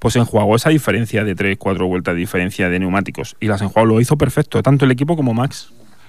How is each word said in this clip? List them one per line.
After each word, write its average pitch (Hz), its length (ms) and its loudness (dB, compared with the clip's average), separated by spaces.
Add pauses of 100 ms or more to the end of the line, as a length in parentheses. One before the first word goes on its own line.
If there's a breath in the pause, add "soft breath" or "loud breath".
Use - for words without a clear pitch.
pues 113 160 -2
enjuagó 110 400 2
esa 151 140 0
diferencia 110 520 0
de 98 140 -2
tres, 98 200 -2
cuatro 90 300 -2
vueltas 90 280 -2
de 85 60 -2
diferencia 92 480 -4
de 90 120 -2
neumáticos, 92 580 -4
y - 80 -6
las 101 160 -2
enjuagó, 110 240 2
lo 110 140 4
hizo 143 180 2
perfecto, 143 420 0
tanto 139 260 2
el 131 40 4
equipo 131 260 0
como 127 180 0
Max. - 380 -4 (360 soft breath)